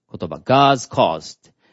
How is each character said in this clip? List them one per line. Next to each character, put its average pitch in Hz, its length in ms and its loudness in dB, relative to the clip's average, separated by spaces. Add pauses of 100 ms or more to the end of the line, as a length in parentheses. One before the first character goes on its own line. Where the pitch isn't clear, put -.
(100)
言 90 180 -10
葉、 78 80 -12
God's 139 540 0
cause 82 480 -2
っ - 20 -20
て - 140 -20 (180)